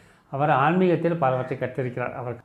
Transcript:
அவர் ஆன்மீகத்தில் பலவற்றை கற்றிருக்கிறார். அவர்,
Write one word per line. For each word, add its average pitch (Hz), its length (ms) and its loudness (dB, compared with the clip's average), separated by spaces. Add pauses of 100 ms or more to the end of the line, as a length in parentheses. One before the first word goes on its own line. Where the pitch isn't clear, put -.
(300)
அவர் 147 200 0
ஆன்மீகத்தில் 165 680 2
பலவற்றை 127 400 0
கற்றிருக்கிறார். 123 560 -6
அவர், 123 320 -8